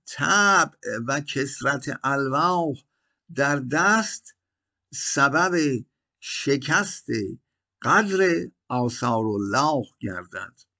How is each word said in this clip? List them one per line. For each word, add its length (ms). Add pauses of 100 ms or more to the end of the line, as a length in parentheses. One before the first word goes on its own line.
طبع 720 (280)
و 140
کثرت 840
الواح 680 (600)
در 220
دست 800 (600)
سبب 880 (360)
شکست 840 (760)
قدر 640 (220)
آثار 580
الله 580 (160)
گردد. 600 (200)